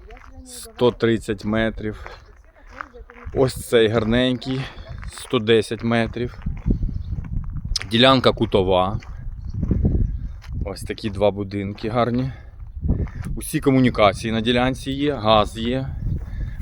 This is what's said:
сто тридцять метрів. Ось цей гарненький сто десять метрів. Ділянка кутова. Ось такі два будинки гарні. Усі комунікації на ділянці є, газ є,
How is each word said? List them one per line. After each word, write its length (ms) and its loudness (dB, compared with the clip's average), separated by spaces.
сто 460 -2
тридцять 540 -2
метрів. 640 -4
Ось 340 0
цей 200 6
гарненький 760 0
сто 280 -2
десять 440 2
метрів. 540 0
Ділянка 400 6
кутова. 680 4
Ось 180 -6
такі 260 -6
два 220 2
будинки 580 -4
гарні. 420 0
Усі 240 -4
комунікації 720 4
на 100 0
ділянці 500 0
є, 220 -2
газ 440 4
є, 320 -4